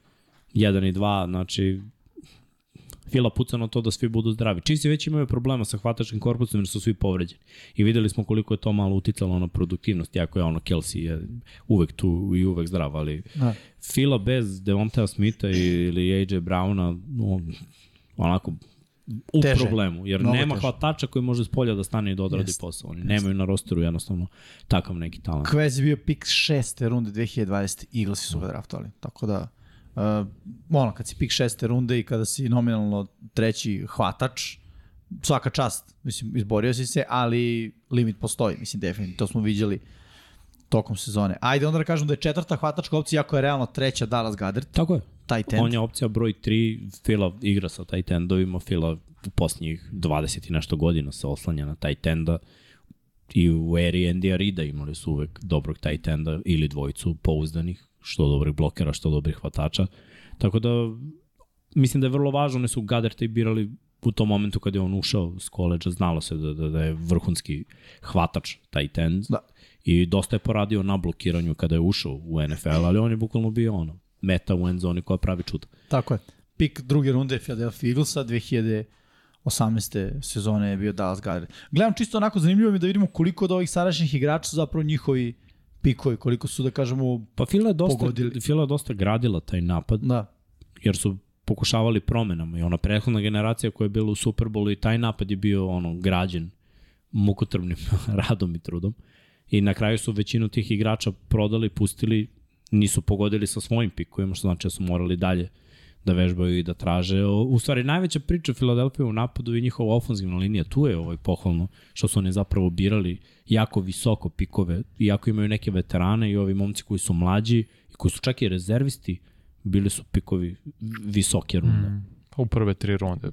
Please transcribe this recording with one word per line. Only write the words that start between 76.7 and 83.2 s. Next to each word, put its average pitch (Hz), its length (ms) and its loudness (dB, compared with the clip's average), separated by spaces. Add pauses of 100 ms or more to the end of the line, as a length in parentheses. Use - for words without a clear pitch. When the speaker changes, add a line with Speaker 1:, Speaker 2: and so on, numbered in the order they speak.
Speaker 2:
druge 135 300 2
runde 131 280 0
Philadelphia 117 500 -4
Eaglesa, 143 340 0
dve 117 160 -2
hiljade 110 440 0 (600)
osamnaeste 110 800 -2
sezone 104 480 -2
je 98 80 -2
bio 101 160 -2
Dallas 95 280 -4
Goedert. 87 320 -6 (180)
Gledam 202 220 2
čisto 226 240 -4
onako, 208 220 0
zanimljivo 196 320 4
mi 196 40 2
je 185 40 2
da 175 80 0
vidimo 196 200 2
koliko 175 380 0